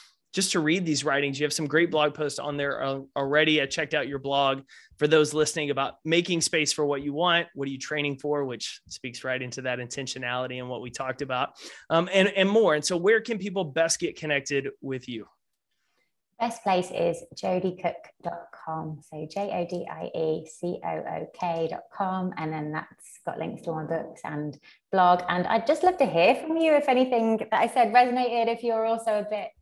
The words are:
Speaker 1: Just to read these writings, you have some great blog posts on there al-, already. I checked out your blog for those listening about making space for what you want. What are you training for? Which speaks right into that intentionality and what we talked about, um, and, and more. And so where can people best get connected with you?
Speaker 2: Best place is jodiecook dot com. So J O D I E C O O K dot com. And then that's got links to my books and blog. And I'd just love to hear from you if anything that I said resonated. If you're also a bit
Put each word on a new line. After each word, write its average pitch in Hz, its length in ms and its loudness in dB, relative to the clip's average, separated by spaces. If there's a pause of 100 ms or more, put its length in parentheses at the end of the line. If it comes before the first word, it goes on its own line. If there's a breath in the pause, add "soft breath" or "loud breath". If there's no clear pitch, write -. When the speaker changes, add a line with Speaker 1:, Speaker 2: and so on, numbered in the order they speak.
(320 loud breath)
Speaker 1:
Just 196 200 0
to 185 80 2
read 165 260 2
these 139 180 0
writings, 139 340 0
you 147 60 -2
have 147 80 0
some 156 140 -2
great 160 240 2
blog 151 240 2
posts 151 240 -4
on 143 180 -6
there 143 240 -4
al-, 135 340 -4
already. 147 460 4
I 139 60 0
checked 147 260 -4
out 143 160 -2
your 139 100 -6
blog 139 440 0 (340 loud breath)
for 151 100 2
those 151 280 6
listening 151 340 0
about 135 280 -2 (100)
making 170 340 2
space 160 320 0
for 151 140 0
what 143 160 -2
you 143 100 -4
want. 170 400 2
What 139 160 -6
are - 20 -6
you 135 80 -8
training 147 420 -4
for? 147 260 -2
Which 120 420 -8
speaks - 360 -12
right 131 180 -4
into 127 200 -10
that 127 160 -2
intentionality 127 800 -6
and 127 120 -8
what 123 100 -8
we 123 100 -10
talked 131 300 -6
about, 131 320 -4 (380 loud breath)
um, 175 200 2
and, 190 180 6
and 190 200 2
more. 202 260 6
And 151 80 0
so 180 140 0
where 208 240 4
can 226 160 -6
people 190 280 -4
best 165 340 0
get - 180 -6
connected 139 540 -2 (100)
with 131 260 -8
you? 110 200 -8 (1160)
Speaker 2:
Best 233 220 -4
place 180 260 2
is 170 320 0 (140)
jodiecook 185 580 -2 (300)
dot 170 240 -10 (160)
com. 160 340 -8 (100)
So 156 220 -12
J 202 220 -4
O 175 180 -2
D 175 180 -6
I 165 240 -10
E 160 320 -2
C - 400 -8
O 165 120 -4 (200)
O 165 220 -8
K 165 320 -2
dot - 140 -10 (120)
com. 185 400 -2
And 156 160 -4
then 151 200 -6
that's - 520 -12
got - 140 -8
links 165 240 -8
to - 80 -6
my 156 140 -6
books 160 400 -6
and 151 340 -6 (320 soft breath)
blog. 180 380 6
And 175 180 0
I'd - 220 0
just 320 160 2
love 359 140 4
to 277 60 6
hear 175 300 6
from 311 220 -4
you 320 180 4
if 285 140 4
anything 247 480 4
that 220 280 0
I 233 40 4
said 233 260 4
resonated. 247 540 4
If 233 160 -2
you're 226 200 0
also 226 360 0
a 208 100 -4
bit 202 200 -4 (120)